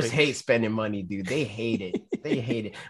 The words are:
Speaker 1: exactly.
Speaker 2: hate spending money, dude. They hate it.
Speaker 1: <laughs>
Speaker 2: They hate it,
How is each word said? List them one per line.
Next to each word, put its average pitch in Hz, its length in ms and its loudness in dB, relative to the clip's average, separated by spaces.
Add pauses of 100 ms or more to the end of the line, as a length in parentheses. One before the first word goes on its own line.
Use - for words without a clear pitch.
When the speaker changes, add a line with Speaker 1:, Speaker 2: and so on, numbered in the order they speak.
Speaker 1:
exactly. 117 40 2 (180)
Speaker 2:
hate 135 100 0
spending 113 360 2
money, 107 300 -2
dude. 95 240 -4
They 139 180 0
hate 110 380 -2
it. 90 180 -4
Speaker 1:
<laughs> - 100 -14 (140)
Speaker 2:
They 143 160 0
hate 117 240 -2
it, 101 100 -10 (160)